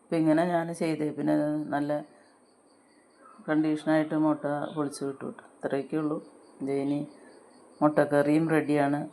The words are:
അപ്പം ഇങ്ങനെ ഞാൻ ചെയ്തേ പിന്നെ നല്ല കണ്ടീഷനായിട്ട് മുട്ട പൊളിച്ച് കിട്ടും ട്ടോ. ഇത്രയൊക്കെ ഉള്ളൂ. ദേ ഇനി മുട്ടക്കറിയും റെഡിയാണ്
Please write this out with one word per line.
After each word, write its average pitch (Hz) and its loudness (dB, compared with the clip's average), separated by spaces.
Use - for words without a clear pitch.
അപ്പം - -4
ഇങ്ങനെ 156 4
ഞാൻ 170 0
ചെയ്തേ 156 -2
പിന്നെ 151 0
നല്ല 143 -2
കണ്ടീഷനായിട്ട് 156 0
മുട്ട 151 0
പൊളിച്ച് 143 -4
കിട്ടും 135 -8
ട്ടോ. - -20
ഇത്രയൊക്കെ 139 -4
ഉള്ളൂ. 151 -2
ദേ 139 0
ഇനി 143 -2
മുട്ടക്കറിയും 147 4
റെഡിയാണ് 143 2